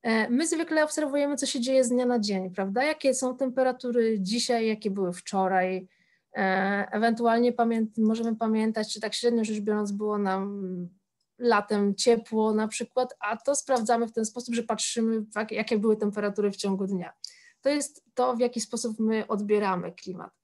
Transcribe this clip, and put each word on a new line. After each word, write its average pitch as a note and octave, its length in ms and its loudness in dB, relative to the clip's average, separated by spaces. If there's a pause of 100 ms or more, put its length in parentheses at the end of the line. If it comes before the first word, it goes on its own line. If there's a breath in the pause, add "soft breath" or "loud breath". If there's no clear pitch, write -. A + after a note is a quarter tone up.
E, A3+ 280 2
my C#4 160 2
zwykle D#4+ 380 2
obserwujemy, D4 520 0
co C#4 100 -2
się C4+ 140 -4
dzieje C4 240 4
z A#3 40 0
dnia B3 180 2
na B3 120 2
dzień, G3 320 -2
prawda? G3 340 -2
Jakie D4 300 2
są B3+ 220 -2
temperatury B3 840 0
dzisiaj, A3+ 460 0
jakie G#3+ 240 -2
były F#3+ 220 -2
wczoraj. F#3 760 0 (480 soft breath)
E, G3 560 0
ewentualnie A#3 600 2
pamię-, A3+ 340 0 (120)
możemy A3 380 2
pamiętać, A3 580 0
czy G#3 60 -12
tak G#3 140 -6
średnio A#3 300 2
rzecz G#3+ 160 -2
biorąc G#3 320 0
było G#3 260 -2
nam F#3+ 720 -4 (500)
latem G#3 560 2
ciepło A3 600 2
na A3 140 0
przykład, B3+ 520 -4
a G#3+ 160 -4
to C#4+ 180 -2
sprawdzamy A#3 540 0
w A3+ 40 -14
ten A3+ 120 -2
sposób, A#3+ 300 -8
że A#3 80 0
patrzymy, A3+ 600 -2 (120)
jak-, A3 160 -4
jakie G#3+ 260 -2
były G#3+ 180 2
temperatury G#3 540 -2
w G3 60 -10
ciągu G3 300 -2
dnia. F#3 260 -4 (480 loud breath)
To - 80 0
jest D4 360 -2 (100)
to, B3 220 0
w A3+ 40 -2
jaki A#3+ 200 0
sposób A3+ 380 -6
my A3 280 0
odbieramy G3+ 680 0
klimat. - 380 -14 (140)